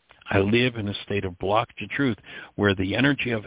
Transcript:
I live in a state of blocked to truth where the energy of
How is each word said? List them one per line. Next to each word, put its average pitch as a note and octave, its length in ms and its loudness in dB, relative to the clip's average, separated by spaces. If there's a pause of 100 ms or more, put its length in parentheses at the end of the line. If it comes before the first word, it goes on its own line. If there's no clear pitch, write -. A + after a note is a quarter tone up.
(300)
I G2+ 80 2
live A#2+ 380 2
in G#2 120 -4
a G2+ 140 -6
state G2+ 220 -4
of F#2 140 -6
blocked G#2 400 -2
to G#2 100 -10
truth C3+ 280 -2 (380)
where G2+ 200 4
the F#2+ 220 -2
energy C3 360 2
of G#2+ 140 -4